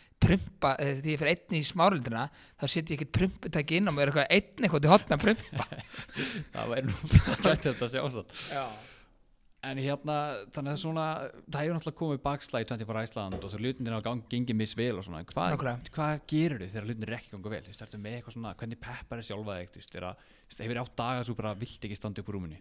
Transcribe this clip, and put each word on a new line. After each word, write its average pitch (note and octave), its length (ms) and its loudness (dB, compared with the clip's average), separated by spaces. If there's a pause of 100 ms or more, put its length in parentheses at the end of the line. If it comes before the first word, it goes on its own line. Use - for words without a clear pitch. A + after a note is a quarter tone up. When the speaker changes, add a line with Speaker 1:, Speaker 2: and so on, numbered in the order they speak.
(240)
Speaker 1:
prumpa, - 540 4
eh, C#3+ 160 0
þegar C#3+ 180 -2
ég C#3+ 80 -2
fer D3+ 80 2
einn F3 300 0
í - 80 2
smáralindina, C#3 580 2 (320)
þá - 100 -4
set D#3+ 220 0
ég D3+ 80 -2
ekkert D3 160 -6
prumputæki E3 640 2
inn G3 140 4
á - 20 0
mig, C#3+ 140 2
er C#3+ 40 4
eitthvað C#3+ 200 4
einn G#3 340 4
eitthvað D#3+ 140 4
út D3 80 4
í D#3+ 80 10
horni G#3+ 200 6
að C#3 120 2
prumpa. - 400 2 (460)
Speaker 2:
<laughs> A#3+ 420 -6
Það A2+ 160 -4
væri C3 160 -2
nú A2 80 0 (160)
býsna - 260 10
skemmtilegt D3 480 2
að A#2 80 -2
sjá, C3 100 -2 (120)
samt. - 180 -8 (140)
Speaker 1:
Já. C#3 180 -4 (960)
Speaker 2:
En, C3+ 180 -6
hérna, C#3+ 340 -2 (360)
þannig C#3+ 240 -4
að C#3+ 60 -4
svona, D#3+ 240 -2 (360)
það C#3+ 220 -6
hefur E3 140 0
náttúrulega D3+ 220 -6
komið D3+ 220 -2
bakslag C#3 440 -2
í - 40 -4
twenty-four A2 320 -4
Iceland G2+ 380 -6
og G2 100 -10
svo G2+ 120 -8
hlutirnir A#2+ 360 -2
hafa G#2+ 80 -4
gang-, A#2 220 -4
gengið A#2+ 340 0
misvel A2+ 400 -2
og F#2+ 60 -10
svona. D#2+ 140 -10
En - 80 -12
hvað, E3 260 0
Speaker 1:
Nákvæmlega. B2+ 380 -4
Speaker 2:
hvað D3+ 340 -2
gerirðu D3 420 0
þegar G2+ 160 -6
hlutirnir G#2+ 240 -6
eru A#2 80 -4
ekki - 160 -16
ganga G#2 220 -8
vel? E2 100 -8
Þú F#2+ 80 -18
veist, A2 140 -18
ertu G#2 140 -12
með G#2+ 180 -8
eitthvað A#2 180 -16
svona, A2+ 180 -8
hvernig A#2 260 -10
peppar A#2+ 420 -10
þið A2 80 -14
sjálfa G2+ 260 -6
þig? F2+ 160 -10
Þú - 80 -18
veist, - 160 -18
er F2+ 140 -8
að, - 100 -14
þú - 320 -20
veist, - 80 -16
hefur A#2 220 -4
átt - 180 -12
daga B2 240 -2
svo A#2 160 -4
bara G#2+ 140 -2
vilt A2 340 -8
ekki G#2 80 -8
standa G#2 240 -6
upp F#2+ 80 -10
úr G2+ 80 -4
rúminu? D#2+ 240 -8